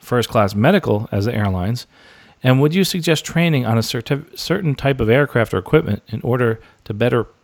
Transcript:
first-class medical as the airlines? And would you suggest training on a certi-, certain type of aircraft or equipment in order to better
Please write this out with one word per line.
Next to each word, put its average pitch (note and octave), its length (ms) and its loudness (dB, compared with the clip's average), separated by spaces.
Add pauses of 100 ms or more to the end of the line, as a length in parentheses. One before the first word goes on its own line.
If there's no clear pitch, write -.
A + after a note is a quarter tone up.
first-class A2 560 0
medical A2+ 560 2
as G#2 140 0
the A#2+ 80 -2
airlines? G2+ 520 -2 (560)
And B2+ 180 4
would D3+ 140 2
you F#3+ 80 2
suggest E3 420 -2
training D#3+ 400 0
on A2+ 140 2
a - 20 0
certi-, C3 560 -6
certain E3 380 -2
type C#3 260 -2
of A2 80 0
aircraft B2 460 2
or G2 40 2
equipment G#2 500 0
in - 140 -8
order A#2 380 0 (240)
to - 80 -10
better A#2 300 0 (220)